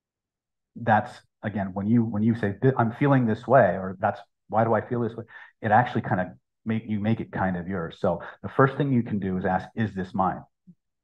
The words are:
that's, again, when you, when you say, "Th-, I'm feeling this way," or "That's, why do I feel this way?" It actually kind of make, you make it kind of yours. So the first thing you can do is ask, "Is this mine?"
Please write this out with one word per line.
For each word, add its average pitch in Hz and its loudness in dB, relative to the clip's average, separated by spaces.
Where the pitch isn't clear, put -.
that's, 110 0
again, 98 -4
when 98 -4
you, 117 4
when 107 -2
you 113 2
say, 101 -2
"Th-, 131 4
I'm 113 2
feeling 135 4
this - -2
way," 110 6
or 95 -6
"That's, 101 -2
why 110 2
do 113 2
I 107 2
feel 120 -4
this 110 -4
way?" 117 -10
It 110 -2
actually 117 4
kind 98 0
of 90 -2
make, 110 -4
you 107 -4
make 110 0
it - -12
kind 92 -2
of 85 -6
yours. 90 -6
So 87 -2
the 107 -10
first 135 2
thing 143 -2
you 120 2
can 107 -4
do 92 -4
is 92 -2
ask, 92 -2
"Is 107 -4
this 92 -8
mine?" 92 -2